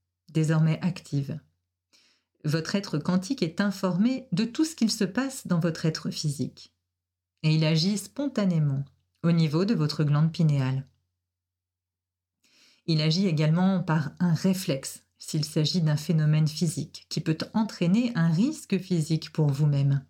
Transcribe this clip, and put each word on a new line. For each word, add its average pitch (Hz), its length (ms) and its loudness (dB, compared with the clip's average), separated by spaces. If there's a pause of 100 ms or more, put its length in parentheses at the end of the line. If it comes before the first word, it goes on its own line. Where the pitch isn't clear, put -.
(280)
désormais 156 540 2
active, 147 580 -4 (1040)
votre 160 300 -2
être 196 240 -4
quantique 185 440 -2
est 165 180 -4
informé 202 720 -2
de 190 120 0
tout 269 200 -2
ce 320 100 -4
qu'il 220 160 0
se - 140 -2
passe 254 420 -4
dans 175 140 0
votre 165 260 -2
être - 240 -4
physique, - 640 -6 (680)
et 156 120 2
il 156 100 2
agit 165 320 0
spontanément 175 880 -2 (380)
au 170 100 2
niveau 165 320 2
de 220 100 2
votre 156 300 0
glande 147 280 2
pinéale. 135 540 0 (2000)
Il 160 140 2
agit 160 260 2
également 170 560 2
par 156 360 0
un 175 160 2
réflexe, 180 680 -2 (120)
s'il 151 300 -4
s'agit 156 340 0
d'un 151 160 2
phénomène 156 520 2
physique, - 600 -4
qui - 140 -4
peut 160 160 -2 (160)
entraîner 214 600 0
un 165 140 2
risque 196 480 0
physique 160 560 -2
pour 156 180 2
vous-même. 139 600 2